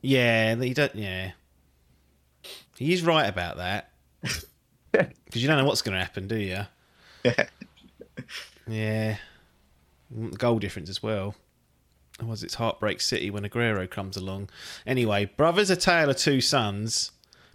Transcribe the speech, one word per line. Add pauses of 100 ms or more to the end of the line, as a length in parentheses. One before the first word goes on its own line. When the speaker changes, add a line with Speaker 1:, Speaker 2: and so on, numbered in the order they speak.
Speaker 1:
Yeah,
you
don't,
yeah. (1500)
He
is
right
about
that. (320)
Speaker 2:
<laughs> (720)
Speaker 1:
'Cause
you
don't
know
what's
gonna
happen,
do
you? (600)
Speaker 2:
Yeah. (1200)
Speaker 1:
Yeah. (920)
You
want
the
goal
difference
as
well. (840)
Otherwise,
it's
Heartbreak
City
when
Aguero
comes
along. (360)
Anyway,
Brothers,
A
Tale
of
Two
Sons, (440)